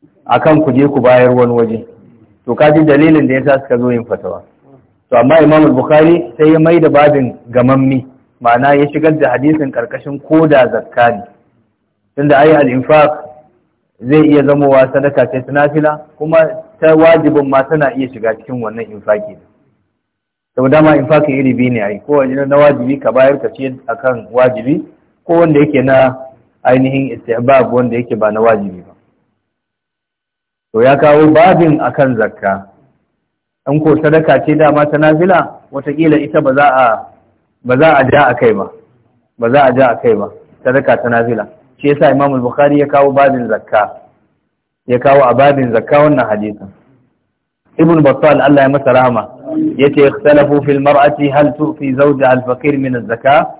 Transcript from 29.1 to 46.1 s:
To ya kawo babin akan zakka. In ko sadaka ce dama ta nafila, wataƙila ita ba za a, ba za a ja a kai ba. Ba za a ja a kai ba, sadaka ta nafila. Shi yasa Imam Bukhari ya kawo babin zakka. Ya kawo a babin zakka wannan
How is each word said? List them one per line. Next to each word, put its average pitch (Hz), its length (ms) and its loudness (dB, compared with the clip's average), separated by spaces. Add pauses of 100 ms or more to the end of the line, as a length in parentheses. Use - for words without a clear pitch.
To 113 100 -2
ya 135 140 2
kawo 151 380 4
babin 165 460 2
akan 127 360 -2
zakka. 98 540 -6 (1000)
In 151 160 -2
ko 156 180 2
sadaka 156 440 0
ce 151 100 -2
dama 147 340 2
ta 147 80 -2
nafila, 156 600 0 (100)
wataƙila 147 480 -2
ita 143 220 -4
ba 135 140 -2
za 143 100 2 (100)
a, 120 320 0 (580)
ba 127 140 -2
za 160 180 4
a 135 140 2
ja 143 160 4
a 123 80 0
kai 120 200 0
ba. 95 160 -8 (680)
Ba 117 120 -2
za 143 140 2
a 127 120 2
ja 135 160 2
a 110 80 -8
kai 117 160 0
ba, 101 120 -8 (360)
sadaka 131 320 0
ta 120 120 -6
nafila. 117 380 -2 (340)
Shi 143 80 -2
yasa 143 220 2
Imam 139 320 -2
Bukhari 143 380 0
ya 139 60 -2
kawo 139 260 0
babin 131 360 0
zakka. 104 520 -4 (840)
Ya 123 120 -2
kawo 139 260 2
a 120 100 0
babin 135 380 0
zakka 113 260 0
wannan 147 300 0